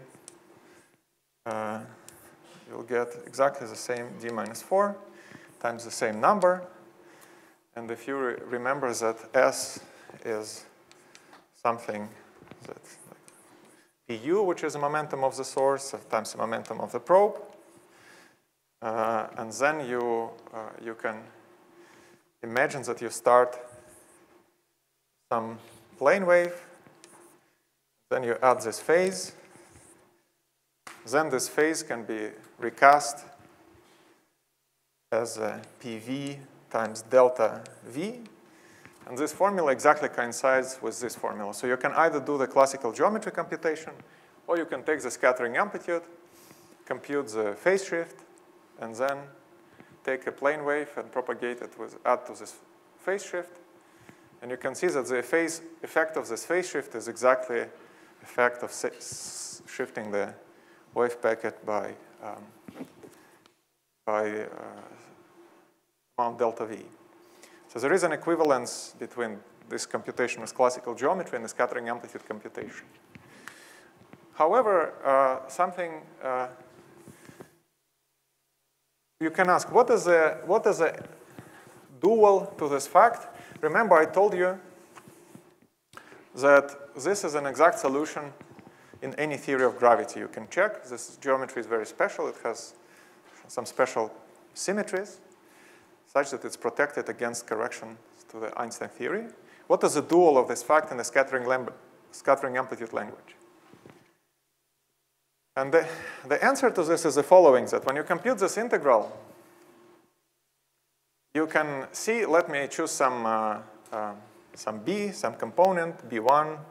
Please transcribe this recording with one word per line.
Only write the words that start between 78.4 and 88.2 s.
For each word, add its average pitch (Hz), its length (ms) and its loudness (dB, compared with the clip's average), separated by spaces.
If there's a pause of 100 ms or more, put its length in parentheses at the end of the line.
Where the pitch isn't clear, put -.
you 160 120 -2
can 180 180 2
ask, 156 220 2
what 240 180 6
is 190 160 4
the, 160 400 6
what 214 200 2
is 180 120 4
the - 260 0 (960)
dual 202 580 6
to 151 120 -2
this 139 180 -2
fact? 233 400 6 (340)
Remember, 185 340 4
I 156 100 8
told 196 280 4
you 185 260 0 (1800)
that 139 600 4
this 170 280 -2
is 151 120 -4
an 143 120 -2
exact 143 320 4
solution 147 520 -2 (720)